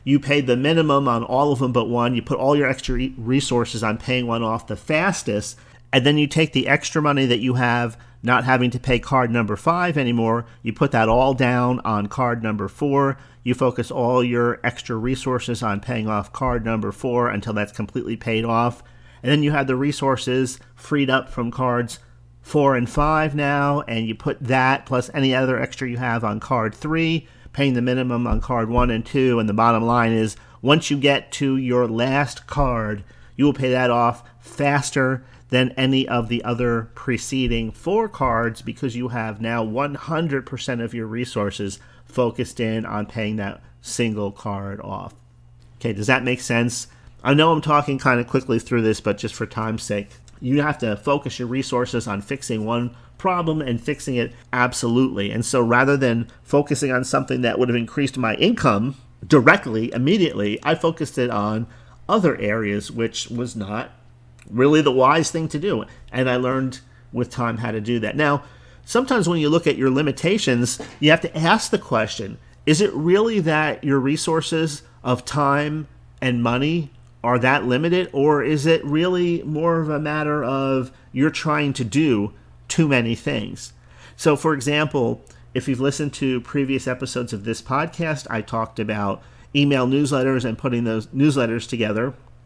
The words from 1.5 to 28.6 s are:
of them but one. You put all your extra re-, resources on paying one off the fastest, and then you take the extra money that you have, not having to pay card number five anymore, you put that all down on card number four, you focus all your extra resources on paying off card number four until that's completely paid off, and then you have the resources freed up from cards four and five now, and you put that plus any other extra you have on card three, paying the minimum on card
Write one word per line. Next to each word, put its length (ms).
of 80
them 140
but 160
one. 260
You 80
put 160
all 160
your 120
extra 280
re-, 220
resources 680
on 160
paying 260
one 160
off 240
the 120
fastest, 840
and 120
then 120
you 100
take 260
the 140
extra 340
money 240
that 140
you 160
have, 420
not 220
having 280
to 80
pay 200
card 320
number 240
five 420
anymore, 480
you 120
put 180
that 160
all 260
down 480
on 260
card 360
number 240
four, 500
you 100
focus 360
all 340
your 400
extra 340
resources 680
on 160
paying 300
off 240
card 320
number 260
four 380
until 240
that's 180
completely 460
paid 260
off, 400
and 80
then 120
you 80
have 160
the 80
resources 840
freed 340
up 200
from 220
cards 480
four 340
and 140
five 460
now, 520
and 200
you 80
put 260
that 440
plus 280
any 200
other 260
extra 300
you 80
have 260
on 160
card 360
three, 520
paying 200
the 80
minimum 460
on 140
card 280